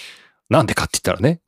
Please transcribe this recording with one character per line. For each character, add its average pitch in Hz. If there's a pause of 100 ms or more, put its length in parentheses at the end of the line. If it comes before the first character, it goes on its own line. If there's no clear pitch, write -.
(480)
な 135
ん 107
で -
か -
っ -
て -
言 -
っ -
た 92
ら 131
ね、 165